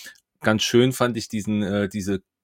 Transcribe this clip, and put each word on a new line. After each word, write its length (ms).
Ganz 220
schön 300
fand 260
ich 100
diesen, 340
äh, 280
diese 320